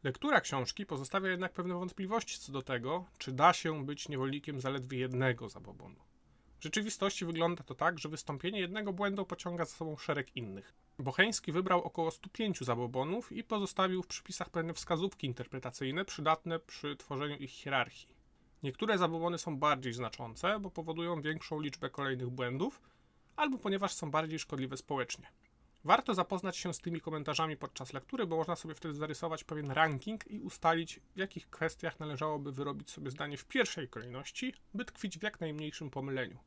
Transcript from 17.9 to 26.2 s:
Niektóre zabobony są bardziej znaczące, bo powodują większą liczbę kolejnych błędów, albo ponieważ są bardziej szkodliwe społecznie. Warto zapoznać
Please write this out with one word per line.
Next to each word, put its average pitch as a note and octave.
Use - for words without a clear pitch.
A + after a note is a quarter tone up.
Niektóre G3+
zabobony E3+
są D#3
bardziej C3+
znaczące, A#2+
bo G3
powodują E3
większą D#3
liczbę C#3+
kolejnych C3
błędów, B2+
albo D4
ponieważ G3
są D3+
bardziej D#3
szkodliwe C3
społecznie. -
Warto A3
zapoznać F#3